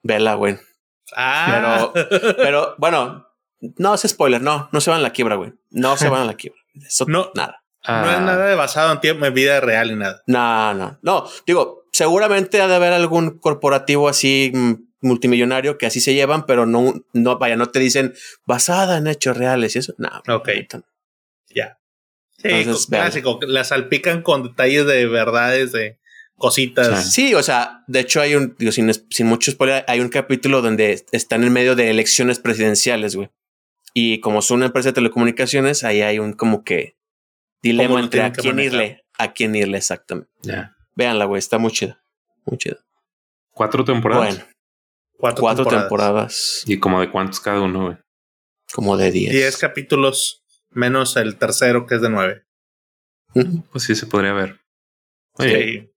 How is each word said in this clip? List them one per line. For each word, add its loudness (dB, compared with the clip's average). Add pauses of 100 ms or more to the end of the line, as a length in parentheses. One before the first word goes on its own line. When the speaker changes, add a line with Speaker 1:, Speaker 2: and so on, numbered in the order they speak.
Speaker 1:
Vela, 0
güey. -2 (580)
Speaker 2:
Ah. 0
Speaker 1:
Pero, 0
pero, 0
bueno, -2 (500)
no 2
es -4
spoiler, 2
no, -2
no 0
se 0
van 2
a 0
la -2
quiebra, 0
güey. -8 (160)
No 0
se 2
van 2
a 0
la -6
quiebra. -18 (160)
Eso, -4
Speaker 2:
No. -2
Speaker 1:
nada. -8 (240)
Speaker 2:
No 0
es 0
Speaker 3:
Ah. -2
Speaker 2:
nada 0
de 2
basado 0
en -4
tiempo, 0
en 0
vida 4
real 0
ni -4
nada. -6
Speaker 1:
No, 2
no, -8
no. 0 (160)
Digo, 0
seguramente 2
ha 4
de 4
haber 4
algún 0
corporativo 2
así, 2
mm, 2 (280)
multimillonario 2
que -4
así -2
se 2
llevan, 0
pero 4
no, 2 (200)
no, 2
vaya, 0
no 0
te -2
dicen 0 (300)
basada 0
en -2
hechos -2
reales 0
y -2
eso. -8
No, -6 (220)
Speaker 2:
Ok. -2
Speaker 1:
ahorita -6
no. -20 (720)
Speaker 2:
Ya. -6 (600)
Sí, -8
Speaker 1:
Entonces, 0
Speaker 2:
co-, -6
Speaker 1:
véanla. 0
Speaker 2:
clásico, -4
la 0
salpican -2
con 2
detalles 0
de 4
verdades, 0
de -6 (380)
cositas. 2
Speaker 3:
Sí. 2
Speaker 1:
Sí, 4
o 4
sea, -2
de 0
hecho 0
hay 2
un, 0
digo, 0
sin 2
es-, -2
sin 0
mucho 2
spoiler, 0
hay 2
un -2
capítulo 0
donde 2
están 0
en 4
medio 4
de 2
elecciones 2
presidenciales, 0
güey. -8 (640)
Y 2
como 0
son 0
una 2
empresa 0
de -2
telecomunicaciones, 0
ahí 0
hay 0
un -6
como 0
que -6 (640)
dilema 2
Speaker 2:
¿Cómo 2
lo -2
Speaker 1:
entre -2
a 0
Speaker 2:
tienen -16
que -6
Speaker 1:
quién -2
Speaker 2:
manejar? -2
Speaker 1:
irle, -4 (120)
a -4
quién -2
irle -2
exactamente. -8 (120)
Speaker 3:
Ya. -12 (180)
Speaker 1:
Véanla, 0
güey, -2
está -2
muy 0
chida, -8 (400)
muy -8
chida. -8 (720)
Speaker 3:
¿Cuatro -2
temporadas? 0
Speaker 1:
Bueno, -20 (680)
Speaker 2:
Cuatro -2
Speaker 1:
cuatro 2
Speaker 2:
temporadas. 0
Speaker 1:
temporadas. -2
Speaker 3:
¿Y -2
como 0
de 0
cuántos -6
cada -2
uno, -4
güey? -8 (760)
Speaker 1:
Como 0
de 2
diez. -2
Speaker 2:
Diez 0
capítulos, -4 (260)
menos -2
el -2
tercero, 0
que -2
es 0
de 0
nueve. -2 (880)
Speaker 1:
Ujú. -2
Speaker 3:
Pues -10
sí, -2
se -8
podría -2
ver. -6 (760)
Muy 0
Speaker 2:
Sí. 2
Speaker 3:
bien. -4